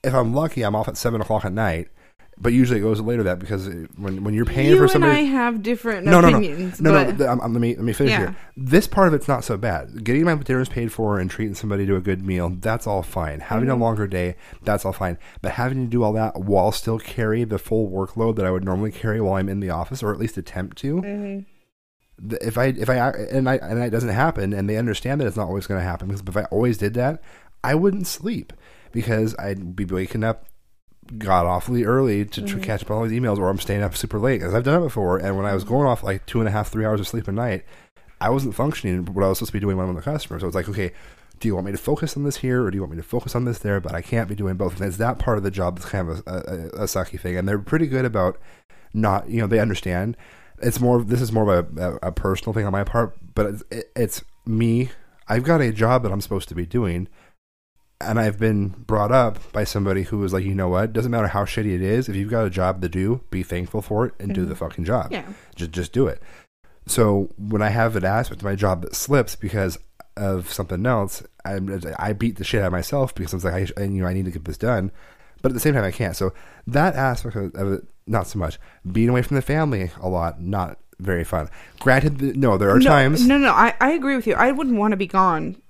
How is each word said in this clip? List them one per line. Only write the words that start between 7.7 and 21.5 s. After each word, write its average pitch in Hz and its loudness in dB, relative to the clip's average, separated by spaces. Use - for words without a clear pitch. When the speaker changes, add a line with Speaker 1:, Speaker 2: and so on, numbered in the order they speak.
Speaker 1:
let 104 -4
me 117 0
finish 139 2
Speaker 2:
Yeah. 208 2
Speaker 1:
here. 92 -2
This 135 6
part 190 6
of 156 6
it's 143 0
not 127 0
so 107 -4
bad. 85 -4
Getting 127 2
my 170 4
dinner's 131 -2
paid 117 -2
for 104 0
and 92 -2
treating 104 -4
somebody 101 -2
to 98 2
a 92 0
good 95 -2
meal, 90 0
that's 110 -2
all 101 -2
fine. 78 -4
Having 113 -2
a 135 2
Speaker 2:
Mm-hmm. 123 2
Speaker 1:
longer 107 0
day, 90 -2
that's 104 0
all 95 -2
fine. 90 -4
But - -4
having 127 -2
to 117 -4
do 120 2
all 107 2
that 110 -2
while 98 2
still 113 -4
carry 113 -2
the 107 -2
full 110 0
workload 104 -2
that 98 0
I 92 2
would 92 0
normally 98 -2
carry 113 -2
while 98 2
I'm 95 0
in 98 -2
the 95 -4
office, 85 -4
or 104 -2
at 101 -4
least 107 -6
attempt - -8
to, 156 -2
Speaker 2:
Mm-hmm. 196 -12